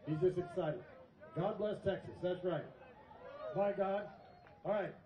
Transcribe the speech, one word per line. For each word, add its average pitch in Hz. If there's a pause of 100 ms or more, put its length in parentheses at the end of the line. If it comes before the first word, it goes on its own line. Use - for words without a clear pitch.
He's 156
just 175
excited. 160 (540)
God 196
bless 208
Texas. 180
That's 180
right. 170 (920)
My 202
God. 196 (560)
All 180
right. 190 (120)